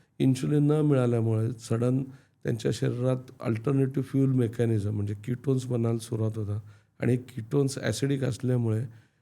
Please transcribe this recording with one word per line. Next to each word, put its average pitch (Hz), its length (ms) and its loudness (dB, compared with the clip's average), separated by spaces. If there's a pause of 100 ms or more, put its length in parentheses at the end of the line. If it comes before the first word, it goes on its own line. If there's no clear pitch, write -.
(180)
इन्शुलिन 147 480 4
न 147 60 4
मिळाल्यामुळे 120 800 2
सडन 123 520 0 (420)
त्यांच्या 120 300 -2
शरीरात 127 420 0 (240)
अल्टरनेटिव्ह 135 640 0
फ्युएल 135 280 2
मेकॅनिझम 113 640 0
म्हणजे 104 200 -4 (140)
ketones 131 380 -2
बनायला 117 320 0
सुरुवात 110 400 -4
होतात. 104 220 -4 (380)
आणि 120 200 2 (180)
ketones 135 460 0
ॲसिडिक 139 420 0
असल्यामुळे, 120 560 0 (420)